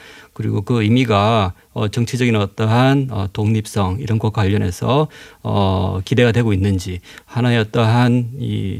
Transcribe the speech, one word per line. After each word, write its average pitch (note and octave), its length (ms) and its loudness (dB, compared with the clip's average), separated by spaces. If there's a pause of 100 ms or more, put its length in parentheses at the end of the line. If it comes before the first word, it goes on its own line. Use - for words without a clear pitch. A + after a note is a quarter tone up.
(320)
그리고 G#2+ 300 -4
그 A#2+ 200 0
의미가, G#2+ 720 2 (200)
어, A2 160 -4
정치적인 A#2+ 480 0
어떠한, A#2+ 760 2
어, G2 220 -4
독립성 G#2+ 640 -2
이런 A2+ 180 -2
것과 A2 260 0
관련해서, G#2 640 0 (340)
어, F#2+ 640 0
기대가 A#2 260 2
되고 A2+ 220 0
있는지, F#2 480 -2 (240)
하나의 A#2+ 340 0
어떠한 A#2+ 800 0
이 G#2+ 400 -4